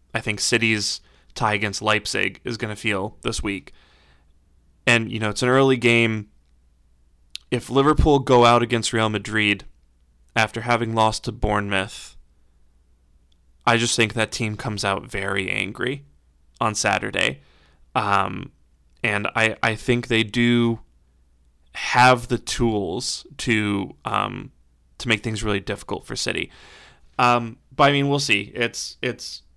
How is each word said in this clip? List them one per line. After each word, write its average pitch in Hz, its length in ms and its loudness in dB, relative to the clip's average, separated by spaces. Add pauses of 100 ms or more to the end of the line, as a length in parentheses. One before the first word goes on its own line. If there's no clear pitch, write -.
(140)
I - 80 -4
think 107 180 -4
City's 110 600 0 (340)
tie 110 180 0
against 104 280 -4
Leipzig 104 600 0
is 120 140 -6
gonna 107 180 -6
feel 104 460 -4
this - 220 -4
week. 98 300 -6 (1120)
And, 117 240 2
you 110 80 -6
know, 107 100 -2
it's 104 140 -4
an 123 60 2
early 135 280 6
game. 117 520 2 (1200)
If 123 180 -4
Liverpool 139 500 4
go 127 260 6
out 120 180 6
against 117 300 -2
Real 110 160 2
Madrid 104 560 0 (720)
after 110 260 0
having 117 340 0
lost 110 300 2
to 120 60 -4
Bournemouth, 101 840 -2 (1500)
I 120 100 4
just 117 180 0
think 110 180 0
that 110 180 -2
team 107 260 -4
comes 104 260 -6
out 98 220 -2
very 98 440 -4
angry 104 560 -6 (540)
on 110 140 -2
Saturday. 101 680 -2 (520)
Um, 101 580 -2 (520)
and 104 320 -2
I, 110 260 0
I 110 140 0
think 120 320 -2
they 113 160 2
do 117 560 2 (960)
have 123 520 4
the 120 120 0
tools 107 880 -2 (120)
to, 104 560 -2 (100)
um, 101 460 -4 (460)
to - 100 -8
make 110 160 2
things 110 200 -4
really 104 160 0
difficult 95 460 -8
for 113 100 -12
City. - 360 -4 (680)
Um, 120 380 2 (180)
but, 143 80 2
I 139 80 6
mean, 139 180 0
we'll 143 100 0
see. 104 360 -2
It's, - 460 -6
it's - 420 -8 (140)